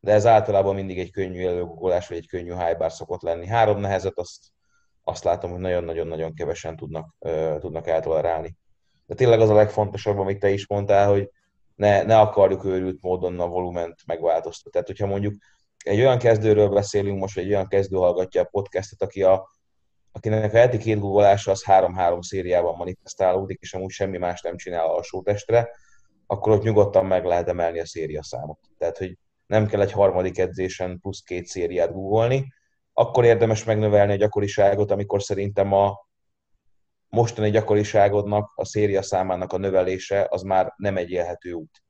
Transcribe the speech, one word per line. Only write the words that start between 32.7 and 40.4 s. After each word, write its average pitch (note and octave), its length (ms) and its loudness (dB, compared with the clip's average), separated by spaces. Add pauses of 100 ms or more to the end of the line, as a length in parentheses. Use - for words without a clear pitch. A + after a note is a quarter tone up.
akkor A#2+ 300 2
érdemes A2+ 400 4
megnövelni G#2 480 4
a G2+ 40 0
gyakoriságot, G2+ 720 0
amikor G2+ 320 -2
szerintem G2 500 -2
a G2 340 2 (1040)
mostani A2 420 0
gyakoriságodnak, G#2 1040 2
a - 100 -4
széria G2+ 380 0
számának F#2 500 -2
a F#2 60 -4
növelése, F#2+ 720 0
az F#2 120 -4